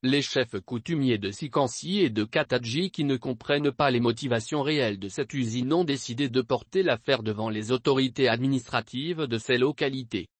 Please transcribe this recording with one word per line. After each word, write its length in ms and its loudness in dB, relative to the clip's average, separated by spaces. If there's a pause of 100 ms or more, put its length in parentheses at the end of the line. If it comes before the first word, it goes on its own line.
Les 180 4
chefs 380 -2
coutumiers 580 0
de 140 -4
Sikansi 680 -2
et 100 4
de 140 0
Kataji 680 -2
qui 100 -4
ne 140 2
comprennent 560 -2
pas 180 2
les 80 4
motivations 640 0
réelles 380 0
de 80 -8
cette 260 -6
usine 380 0
ont 100 4
décidé 460 -2
de 120 2
porter 440 0
l'affaire 400 0
devant 240 -2
les 240 -2
autorités 560 2
administratives 920 -2
de 160 -2
ces 200 0
localités. 680 -2 (100)